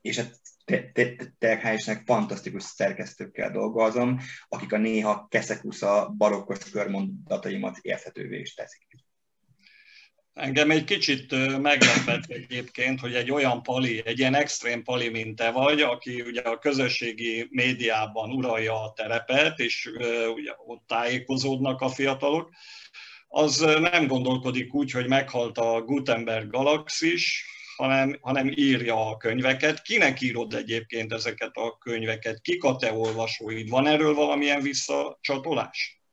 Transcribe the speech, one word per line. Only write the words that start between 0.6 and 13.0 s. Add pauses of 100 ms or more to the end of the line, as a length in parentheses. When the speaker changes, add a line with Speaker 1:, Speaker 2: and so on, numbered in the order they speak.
Speaker 1:
te-,
te-,
te-,
te-,
hál'
Istennek
fantasztikus
szerkesztőkkel
dolgozom, (280)
akik
a
néha
keszekusza
barokkos
körmondataimat
érthetővé
is
teszik. (1500)
Speaker 2:
Engem
egy
kicsit,
ö,
meglepett
egyébként,